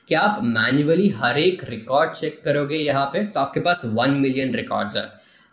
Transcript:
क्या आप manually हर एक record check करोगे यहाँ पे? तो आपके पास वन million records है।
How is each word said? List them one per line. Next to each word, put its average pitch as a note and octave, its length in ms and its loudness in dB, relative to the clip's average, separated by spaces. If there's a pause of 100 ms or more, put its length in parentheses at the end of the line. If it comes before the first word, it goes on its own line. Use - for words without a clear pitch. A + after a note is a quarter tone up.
क्या D#3 120 2
आप G3+ 240 2
manually C#3+ 640 2
हर B2 300 0
एक E3+ 260 2
record C3 460 0
check D#3+ 340 -4
करोगे D3 320 0
यहाँ C#3 300 0
पे? G3+ 180 -2
तो G3+ 160 -4
आपके D3 200 -2
पास E3+ 240 2
वन A#2 260 2
million C3+ 440 0
records - 420 -4
है। G2+ 100 -2 (460)